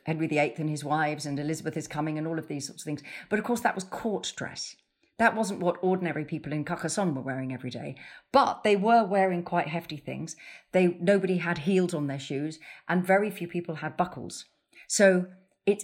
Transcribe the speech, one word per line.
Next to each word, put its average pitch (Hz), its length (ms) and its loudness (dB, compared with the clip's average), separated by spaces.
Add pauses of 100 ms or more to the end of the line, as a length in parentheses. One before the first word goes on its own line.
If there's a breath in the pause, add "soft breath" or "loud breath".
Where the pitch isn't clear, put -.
Henry 160 200 -2
the 151 120 0
eighth 147 200 2
and 156 120 -2
his 147 160 -6
wives 151 400 0
and 143 120 -4
Elizabeth 151 380 -4
is 151 100 -6
coming 156 320 -4
and 156 80 -4
all 165 140 -4
of 160 80 -8
these 143 200 -8
sorts - 160 -16
of - 20 -18
things. 147 180 -6 (240 loud breath)
But 214 120 0
of 214 60 -4
course, 240 140 -2
that - 160 0
was 185 80 -6
court - 540 -6
dress. - 400 -10 (400)
That 226 180 6
wasn't 208 240 -2
what 175 220 2
ordinary 180 420 0
people 147 300 -6
in 151 100 -2
Carcassonne 165 500 -2
were 131 80 -4
wearing 131 300 -4
every 127 180 -8
day. 131 280 -10 (340 loud breath)
But 254 320 4
they 208 140 6
were 226 260 6
wearing 190 400 2
quite 175 240 0
hefty 156 300 -6
things. 135 400 -10 (340 loud breath)
They, 180 300 6
nobody 185 380 4
had 165 180 -2
heels 175 360 2
on 147 140 -2
their 139 120 -6
shoes 151 380 -6 (300 loud breath)
and 175 180 2
very 196 240 4
few 175 200 -8
people 170 260 -6
had 147 220 -8
buckles. - 480 -4 (420 soft breath)
So 185 380 6 (400)
it's 208 180 2